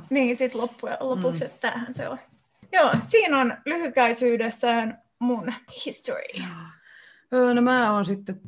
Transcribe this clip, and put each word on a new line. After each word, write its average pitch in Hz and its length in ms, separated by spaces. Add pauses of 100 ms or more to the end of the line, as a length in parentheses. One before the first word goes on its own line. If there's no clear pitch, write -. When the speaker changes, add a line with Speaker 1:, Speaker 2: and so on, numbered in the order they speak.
(100)
Speaker 1:
Niin, 254 260
sit 254 180
loppujen 240 460
lopuksi, 190 440
Speaker 2:
Mm. - 20
Speaker 1:
että - 240
tämähän 240 240
se - 140
on. 262 100 (540)
Joo, 311 180 (100)
siinä 349 400
on 240 140 (120)
lyhykäisyydessään 233 1400 (160)
mun 240 340 (340)
history. - 360 (120)
Speaker 2:
Joo. 180 120 (840)
Öö, 247 220
no 240 80
mä 247 300
oon 202 120
sitten 196 440